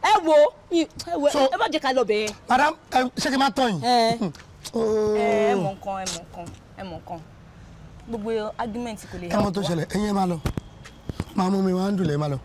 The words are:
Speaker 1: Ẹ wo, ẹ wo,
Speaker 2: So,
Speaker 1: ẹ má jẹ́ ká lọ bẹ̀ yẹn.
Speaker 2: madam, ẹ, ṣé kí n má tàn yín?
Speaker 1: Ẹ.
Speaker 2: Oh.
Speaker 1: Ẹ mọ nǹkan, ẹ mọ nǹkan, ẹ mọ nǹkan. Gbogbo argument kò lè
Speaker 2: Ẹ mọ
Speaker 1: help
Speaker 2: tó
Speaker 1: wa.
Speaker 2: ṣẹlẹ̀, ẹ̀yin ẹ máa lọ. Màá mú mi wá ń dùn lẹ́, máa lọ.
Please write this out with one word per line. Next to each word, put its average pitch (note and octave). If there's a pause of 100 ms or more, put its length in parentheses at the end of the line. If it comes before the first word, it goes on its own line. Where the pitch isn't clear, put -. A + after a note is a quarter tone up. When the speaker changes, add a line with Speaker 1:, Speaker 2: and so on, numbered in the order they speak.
Speaker 1:
Ẹ F#4+ (100)
wo, D#4+ (360)
ẹ E4 (300)
wo, D4
Speaker 2:
So, D4
Speaker 1:
ẹ C4+
má A4+
jẹ́ D4+
ká C4+
lọ C4
bẹ̀ G#3
yẹn. G#3 (140)
Speaker 2:
madam, C#4 (180)
ẹ, C4 (200)
ṣé -
kí C4
n C4+
má C4+
tàn B3+
yín? F3+
Speaker 1:
Ẹ. A#3 (560)
Speaker 2:
Oh. G#3+
Speaker 1:
Ẹ G#3
mọ G3
nǹkan, G3
ẹ F#3+
mọ E3+
nǹkan, E3+ (320)
ẹ -
mọ F3+
nǹkan. - (880)
Gbogbo A3
argument A#3 (120)
kò F#3+
lè F3
Speaker 2:
Ẹ E3+
mọ G#3
Speaker 1:
help G3+
Speaker 2:
tó G3
Speaker 1:
wa. E3+
Speaker 2:
ṣẹlẹ̀, E3
ẹ̀yin G#3
ẹ G3+
máa G3
lọ. F3 (1000)
Màá F#3
mú G3
mi F#3+
wá F#3+
ń G#3
dùn F3+
lẹ́, D3
máa D3+
lọ. C#3